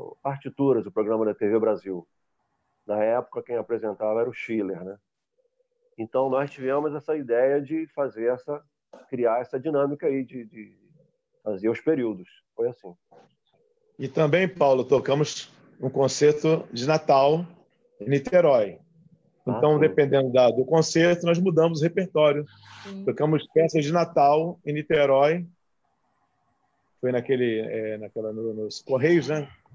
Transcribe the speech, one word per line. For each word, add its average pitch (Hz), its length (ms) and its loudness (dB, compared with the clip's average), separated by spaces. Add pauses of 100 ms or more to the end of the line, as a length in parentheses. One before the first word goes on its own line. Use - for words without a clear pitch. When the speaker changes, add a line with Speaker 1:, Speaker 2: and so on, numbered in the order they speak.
(220)
Speaker 1:
Partituras, 139 640 -2
o 98 60 -14
programa 110 320 -2
da 104 100 0
T 104 140 -2
V 110 100 2
Brasil. 98 480 -4 (800)
Na 107 160 -2
época, 120 400 -2
quem 120 140 -8
apresentava 110 640 -4
era 123 100 -2
o 117 40 -14
Schiller, 98 500 -6
né? 98 120 -14 (1000)
Então, 131 320 -2
nós 139 200 -2
tivemos 143 440 -4
essa 156 220 -6
ideia 135 440 0
de 156 280 -6
fazer 120 440 -4
essa, 147 300 -10 (480)
criar 120 300 0
essa 131 180 -8
dinâmica 143 480 -2
aí 135 180 -2
de, 120 200 -14
de 104 340 -20 (640)
fazer 107 280 -4
os 107 100 -4
períodos. 113 480 -4 (260)
Foi 117 140 -4
assim. 98 260 -14 (1040)
Speaker 2:
E 135 80 -8
também, 160 420 2
Paulo, 135 360 2
tocamos 139 680 0 (300)
um 127 100 -4
concerto 151 840 2
de 120 140 -6
Natal 151 580 4 (560)
em 104 80 -8
Niterói. 139 720 2 (680)
Speaker 1:
Ah, 120 120 -2
Speaker 2:
Então, 147 180 4
Speaker 1:
sim. 147 60 2
Speaker 2:
dependendo 139 520 2
da, 123 200 6
do 127 120 0
concerto, 165 600 2
nós 170 140 2
mudamos 165 400 2
o - 20 0
repertório. 156 640 0 (400)
Speaker 3:
Sim. 196 200 -14
Speaker 2:
Tocamos 151 480 0
peças 160 320 2
de 147 80 -2
Natal 165 720 2
em 151 80 -6
Niterói. 151 760 2 (1500)
Foi 127 100 -2
naquele, 123 500 -2
é, 110 380 -8
naquela, 107 340 -10
no, 110 220 -8
nos 107 280 -10
Correios, 139 460 0
né? 147 200 -4 (260)